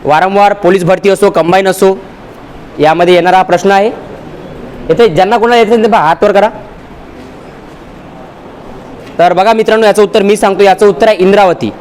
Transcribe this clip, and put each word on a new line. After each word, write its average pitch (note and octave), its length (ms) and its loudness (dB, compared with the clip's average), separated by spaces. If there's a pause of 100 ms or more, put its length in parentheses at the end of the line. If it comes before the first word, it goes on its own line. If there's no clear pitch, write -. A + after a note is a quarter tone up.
वारंवार F#3+ 480 2
पोलीस F#3 320 0
भरती F#3 240 0
असो, F#3+ 220 2
कंबाईन F#3 380 0
असो, F#3+ 300 0 (800)
यामध्ये E3+ 360 2
येणारा F3+ 220 2
हा F#3 60 2
प्रश्न F3+ 280 0
आहे. G3 160 2 (1000)
येथे G#3 200 2
ज्यांना F#3+ 300 0
कोणाला A#3 200 2
येत A3 100 2
नाही, A3 140 2
ते A3 60 0
बघा, G#3 100 2
हात E3 240 0
वर G#3 100 2
करा. G3+ 160 2 (2750)
तर F3+ 140 2
बघा G3 200 0
मित्रांनो, A3 340 0
याचं G#3 160 2
उत्तर G#3 200 0
मी G3+ 140 0
सांगतो, G3 260 0
याचं G3 260 4
उत्तर G#3 200 2
आहे G#3+ 80 2
इंद्रावती. F#3 540 2 (100)